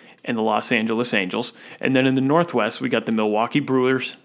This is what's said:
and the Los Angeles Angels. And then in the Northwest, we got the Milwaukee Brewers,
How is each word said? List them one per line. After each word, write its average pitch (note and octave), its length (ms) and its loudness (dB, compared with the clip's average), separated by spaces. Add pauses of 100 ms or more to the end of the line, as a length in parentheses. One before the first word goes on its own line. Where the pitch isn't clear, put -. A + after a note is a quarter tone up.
(240)
and A#2+ 120 -4
the A2 60 0
Los G#2+ 300 0
Angeles A2+ 420 0
Angels. G#2 380 -2 (280)
And C3+ 140 0
then C3 120 4
in C3 80 2
the C3 60 2
Northwest, C3+ 600 0
we C3 80 -4
got A#2 180 0
the A2+ 60 0
Milwaukee A2 480 0
Brewers, C3 640 0